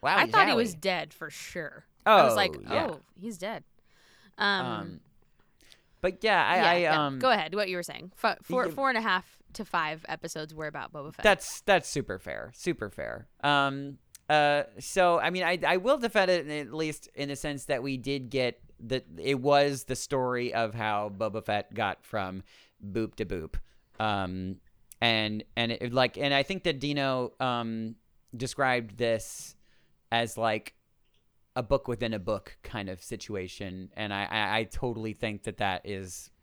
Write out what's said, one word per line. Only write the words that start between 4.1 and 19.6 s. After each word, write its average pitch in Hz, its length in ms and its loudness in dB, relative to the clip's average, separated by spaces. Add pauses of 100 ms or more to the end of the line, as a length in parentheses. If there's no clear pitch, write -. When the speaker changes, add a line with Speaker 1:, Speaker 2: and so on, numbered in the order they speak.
Speaker 2:
Um, 202 280 2
Speaker 1:
Um, 117 340 -6 (1000)
but 180 220 -2
yeah, 190 220 4
I, 147 100 4
Speaker 2:
yeah, 170 160 6
Speaker 1:
I, 175 60 6
Speaker 2:
yeah. 156 280 4
Speaker 1:
um, 135 140 -4
Speaker 2:
Go 262 100 4
ahead. 175 240 2
What 202 160 0
you 180 60 -4
were 175 80 -6
saying. 175 280 -12 (120)
F-, 208 200 2
four, 254 240 0
Speaker 1:
Yeah. - 60 -4
Speaker 2:
four 269 160 0
and 247 80 2
a 220 40 0
half 185 360 0 (160)
to 214 120 -8
five 160 420 -4
episodes 156 480 -8
were 156 120 -6
about 147 260 -10
Boba 151 200 -12
Fett. - 100 -12
Speaker 1:
That's, - 380 4
that's 190 280 4
super 104 300 -4
fair. 60 360 -10
Super 131 340 -4
fair. 60 380 -10 (160)
Um, 139 540 0 (320)
uh, 147 340 4 (160)
so, 175 400 4
I 147 120 2
mean, 185 120 -2
I, 175 240 0
I 175 100 6
will 202 200 2
defend 208 340 2
it 165 160 2
in, 151 200 -6
at 107 60 -12
least 156 420 -4
in 143 140 -4
the 143 60 -4
sense 143 300 -8
that 131 180 -2
we 135 140 -4
did 131 320 -4
get 123 320 -2 (180)
the, 123 240 -4 (140)
it 131 240 -2
was 143 440 4